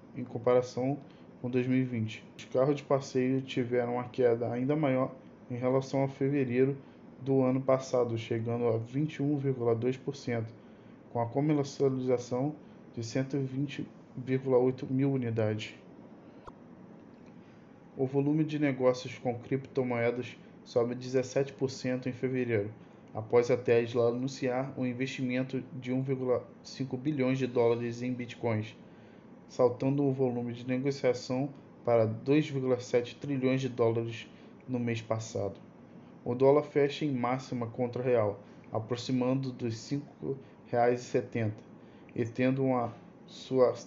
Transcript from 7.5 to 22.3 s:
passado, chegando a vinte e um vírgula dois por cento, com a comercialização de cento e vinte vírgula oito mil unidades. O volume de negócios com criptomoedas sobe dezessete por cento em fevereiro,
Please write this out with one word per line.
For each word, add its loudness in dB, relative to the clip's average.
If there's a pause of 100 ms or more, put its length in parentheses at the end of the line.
passado, 2
chegando -2
a 2
vinte -4
e -4
um 0
vírgula 2
dois 0
por -8
cento, -4 (580)
com -2
a 0
comercialização 0 (400)
de -6
cento -2
e 2
vinte -4 (280)
vírgula 2
oito 2
mil 2
unidades. -2 (2250)
O 0
volume 2
de -4
negócios 0
com -4
criptomoedas -2 (260)
sobe 2
dezessete -2
por -2
cento -4
em -4
fevereiro, 0 (440)